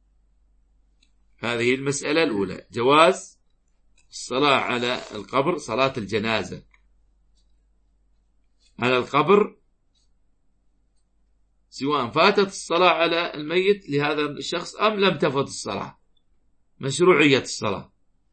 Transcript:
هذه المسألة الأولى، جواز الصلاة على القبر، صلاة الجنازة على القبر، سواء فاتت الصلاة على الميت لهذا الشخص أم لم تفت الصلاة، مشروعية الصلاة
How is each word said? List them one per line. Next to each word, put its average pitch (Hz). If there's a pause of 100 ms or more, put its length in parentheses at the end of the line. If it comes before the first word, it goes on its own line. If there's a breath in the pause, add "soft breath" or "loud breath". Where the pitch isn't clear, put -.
(1400)
هذه 120
المسألة 143
الأولى، 98
جواز 151 (720)
الصلاة 135
على 120 (140)
القبر، 131
صلاة 127
الجنازة 104 (2250)
على 127
القبر، 151 (2250)
سواء 131
فاتت 196
الصلاة 180
على 165
الميت 185
لهذا 147
الشخص 147
أم 214
لم 185
تفت 139
الصلاة، - (800)
مشروعية 143
الصلاة - (400)